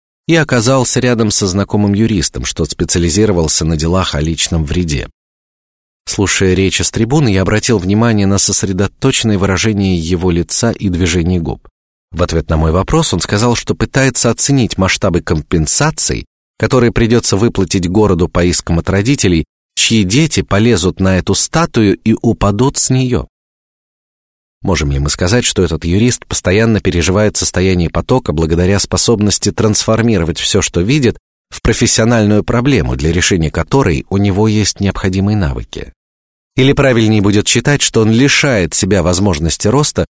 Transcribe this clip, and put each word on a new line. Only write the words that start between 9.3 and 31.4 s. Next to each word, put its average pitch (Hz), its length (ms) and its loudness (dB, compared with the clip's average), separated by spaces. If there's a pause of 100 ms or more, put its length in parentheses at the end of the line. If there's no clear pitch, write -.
выражение 95 580 0
его 87 340 -2
лица 87 420 0
и - 160 -4
движение 87 520 0
губ. - 280 -8 (440)
В 82 100 -2
ответ 82 280 -2
на 82 60 2
мой 80 160 2
вопрос 104 420 0
он 85 60 -2
сказал, 117 340 0
что 110 200 -4
пытается 127 560 0
оценить 123 480 0
масштабы 92 420 0
компенсаций, 90 1040 -2 (320)
которые 120 340 2
придётся 113 440 2
выплатить 95 520 0
городу 92 400 2
по 87 160 0
искам 85 360 0
от - 100 -4
родителей, 98 540 0 (320)
чьи 110 260 0
дети 104 400 0
полезут 101 580 0
на 95 180 2
эту 95 160 -2
статую 123 600 0
и 110 240 -2
упадут 110 560 0
с - 140 0
неё. 127 360 0 (1400)
Можем 80 300 -2
ли 69 60 -2
мы 71 100 -2
сказать, 104 360 0
что - 180 0
этот 80 240 -2
юрист 107 400 0
постоянно 107 540 0
переживает 92 560 0
состояние 90 520 0
потока 104 440 -2
благодаря 82 460 0
способности 104 760 0
трансформировать 107 840 0
всё, - 220 0
что 87 220 -2
видит, 120 340 0 (320)